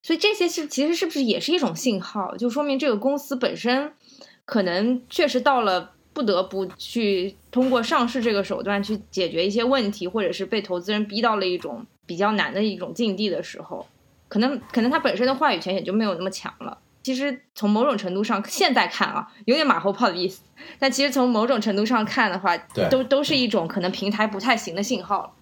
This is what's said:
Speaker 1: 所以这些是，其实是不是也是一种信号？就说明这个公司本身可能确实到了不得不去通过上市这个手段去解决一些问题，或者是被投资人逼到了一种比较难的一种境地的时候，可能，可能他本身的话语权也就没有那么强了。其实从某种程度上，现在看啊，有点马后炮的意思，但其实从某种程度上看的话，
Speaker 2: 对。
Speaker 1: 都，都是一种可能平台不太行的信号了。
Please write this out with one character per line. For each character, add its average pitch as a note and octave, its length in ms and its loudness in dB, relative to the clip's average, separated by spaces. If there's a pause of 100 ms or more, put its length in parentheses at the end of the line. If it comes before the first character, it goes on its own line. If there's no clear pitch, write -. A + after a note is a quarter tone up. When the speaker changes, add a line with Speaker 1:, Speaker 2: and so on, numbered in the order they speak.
Speaker 1:
所 E4 120 0
以 D#4+ 40 -8
这 G#4 140 2
些 F4 140 0
是， E4 200 -4
其 C#4+ 200 0
实 E4+ 80 2
是 F4+ 100 -2
不 E4 60 -4
是 C#4 100 -2
也 A#3 160 2
是 - 140 -2
一 F4+ 80 2
种 B3 160 0
信 G3+ 260 -2
号？ F#3+ 360 -6
就 A#3 120 0
说 C#4 140 -2
明 C#4 160 0
这 D4 80 0
个 A3+ 80 4
公 C4 220 0
司 C#4 180 -6
本 B3 220 -2
身 C4 340 0 (540)
可 G#3+ 160 0
能 G#3 480 0
确 D#4+ 180 2
实 B3+ 140 0
到 C4 200 4
了 F#3 300 0 (220)
不 D4+ 100 -4
得 F#3+ 180 2
不 F#3+ 240 -4 (120)
去 G3 580 -2 (160)
通 B3+ 180 2
过 B3 140 4
上 B3 240 2
市 A#3+ 140 -2
这 A3+ 100 2
个 G3+ 100 2
手 F#3+ 220 -4
段 G3+ 180 0
去 G#3 200 -4 (100)
解 F3 180 0
决 E3+ 160 0
一 G3+ 40 2
些 A#3 160 2
问 B3 260 2
题， F3 160 -6
或 G#3+ 140 -2
者 F3 100 0
是 F#3+ 140 -4
被 G#3 160 -2
投 F3+ 180 -4
资 F#3+ 140 -4
人 G#3+ 120 0
逼 G#3 160 -4
到 A3+ 140 4
了 F#3+ 100 -2
一 F3+ 120 0
种 A#2+ 280 -10 (200)
比 E3+ 100 -8
较 G3+ 180 2
难 D#3 200 0
的 G3 100 0
一 G3 140 -2
种 F3 160 -8
境 G3+ 240 -2
地 G#3 120 -2
的 E3 140 -4
时 - 180 -14
候， - 240 -12 (440)
可 G3+ 100 0
能， C4 180 0 (140)
可 B3 80 0
能 A#3 100 2
他 D4+ 80 2
本 A3 200 0
身 B3 100 2
的 C4+ 80 2
话 C#4 180 2
语 E3+ 60 0
权 F#3 160 -4
也 F#3 80 -2
就 - 80 -4
没 A3 140 2
有 F#3+ 100 0
那 E3+ 60 -6
么 F#3+ 100 -2
强 - 280 -10
了。 - 180 -12 (260)
其 C4 100 -2
实 C4 280 -2 (120)
从 G#3 160 0
某 G#3+ 140 4
种 C4+ 140 2
程 F#3 180 -4
度 G3+ 80 0
上， A3 240 0
现 E4+ 260 2
在 A3 140 4
看 - 220 -2
啊， - 180 -6 (160)
有 A#3+ 120 4
点 D#4 120 2
马 F#3 100 6
后 G3 140 0
炮 A3+ 160 2
的 F3 80 0
意 F#3 140 -2
思， - 120 -12 (380)
但 C4+ 100 4
其 C4+ 140 2
实 C#4+ 80 2
从 B3+ 180 4
某 A3 160 4
种 A#3+ 140 2
程 G#3+ 160 0
度 G#3 100 2
上 A3 200 2
看 A3 260 2
的 F#3 80 -4
话， F3+ 160 2 (180)
Speaker 2:
对。 - 140 2
Speaker 1:
都， C4 160 4
都 C4+ 180 2
是 C#4+ 140 0
一 B3+ 100 4
种 G3+ 220 0
可 F3+ 140 -4
能 F3+ 100 0
平 G3 180 -4
台 G#3+ 160 2
不 G3+ 140 -4
太 A#3 160 -2
行 F#3+ 180 -8
的 F#3+ 80 -4
信 G3+ 220 -2
号 F#3 200 -4
了。 - 80 -14 (100)